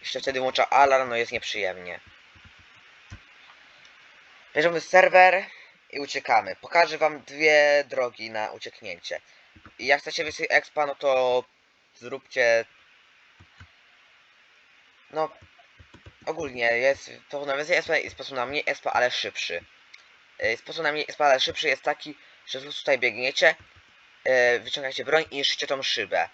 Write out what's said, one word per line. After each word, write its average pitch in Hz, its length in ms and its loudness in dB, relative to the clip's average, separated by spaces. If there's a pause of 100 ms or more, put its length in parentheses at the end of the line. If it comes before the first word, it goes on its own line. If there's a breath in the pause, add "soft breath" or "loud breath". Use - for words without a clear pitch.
Jeszcze - 200 -8
wtedy 131 200 -4
włącza 131 300 0
alarm, 135 380 4
no 117 80 -4
jest 117 160 -2
nieprzyjemnie. 92 680 -6 (2500)
Bierzemy 160 260 2
serwer 185 640 6 (460 loud breath)
i 139 100 -10
uciekamy. 117 560 -2
Pokażę 160 420 0
wam 151 220 -2
dwie 147 680 4
drogi 120 420 -6
na 107 200 -4
ucieknięcie. 95 680 -12 (580 soft breath)
I 113 80 -8
jak 139 140 4
chcecie 156 240 -8
więcej 156 260 -8
expa, 147 360 0
no 139 80 -6
to 127 500 0 (500)
zróbcie... 120 720 0 (2500)
No... 151 200 -4 (960)
Ogólnie 123 520 -2
jest 135 320 0 (180)
sposób 143 180 -8
na 139 100 -2
więcej 151 200 0
expa 160 220 0
i 110 120 -6
sposób 135 260 -12
na 120 100 -4
mniej 143 200 -6
expa, - 240 -6
ale 123 200 2
szybszy. - 540 -6 (720)
Yy, 110 180 0
sposób 160 260 -10
na 151 100 0
mniej 151 120 -4
expa, 147 200 -4
ale 135 160 6
szybszy 156 280 -2
jest 135 140 0
taki, 151 360 -6 (280 soft breath)
że - 120 -10
po 131 40 -12
prostu 143 180 -14
tutaj 139 180 2
biegniecie, 127 560 2 (680)
yy, 123 360 4
wyciągacie 131 440 -8
broń 151 260 2
i 139 60 -10
niszczycie 139 300 -4
tą 135 160 -4
szybę. 92 520 -2